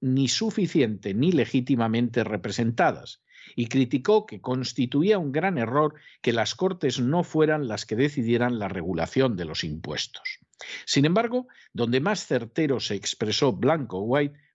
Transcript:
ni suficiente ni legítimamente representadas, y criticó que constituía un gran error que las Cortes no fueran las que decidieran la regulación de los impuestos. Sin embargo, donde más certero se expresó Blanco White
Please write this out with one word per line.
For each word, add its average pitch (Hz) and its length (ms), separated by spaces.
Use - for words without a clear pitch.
ni 131 260
suficiente 131 880
ni 135 160
legítimamente 120 920
representadas, 110 1000
y 120 120
criticó 135 600
que 104 140
constituía 131 800
un 147 120
gran 156 280
error 143 360
que 120 100
las 113 240
Cortes 180 420
no 139 240
fueran 156 460
las 104 180
que - 80
decidieran 120 640
la 101 80
regulación 92 720
de 87 80
los 78 180
impuestos. - 760
Sin 143 180
embargo, 226 420
donde 117 280
más 202 260
certero 131 540
se - 160
expresó 107 560
Blanco 107 480
White 143 340